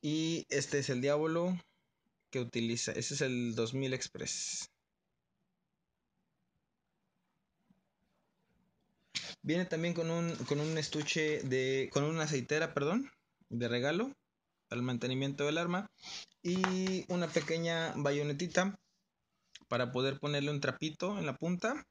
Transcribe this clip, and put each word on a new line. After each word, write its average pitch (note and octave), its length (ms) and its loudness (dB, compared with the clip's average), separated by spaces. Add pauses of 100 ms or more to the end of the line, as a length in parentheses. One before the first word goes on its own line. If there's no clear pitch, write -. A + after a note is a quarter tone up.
Y D#3+ 480 0
este C#3 300 2
es C3+ 100 0
el B2+ 140 0
diablo D#3+ 560 2 (720)
que C3 100 -2
utiliza. A#2 520 0
Ese A#2 220 -4
es C#3 60 -2
el B2 340 0
dos A#2 200 0
mil C3+ 180 0
Express. - 800 -6 (4000)
Viene E3+ 240 2
también E3+ 260 0
con E3 180 0
un, E3+ 240 0 (120)
con C#3+ 140 2
un D#3+ 180 0
estuche D3+ 640 0
de, C3 500 2
con C#3+ 120 4
una D#3+ 180 0
aceitera, D3 500 0
perdón, F#3 380 2 (400)
de A#2+ 180 -2
regalo D3 420 2 (600)
al A#2+ 120 -2
mantenimiento C3 600 0
del D3+ 140 2
arma. F3 320 -2 (520)
Y F#3 720 2
una F3 140 2
pequeña E3 720 0
bayonetita D3 840 2 (880)
para A#2+ 240 0
poder C3+ 300 0
ponerle D3 320 0
un C#3+ 80 0
trapito D#3 580 -2
en E3+ 80 -2
la C3+ 100 -2
punta. A3 540 0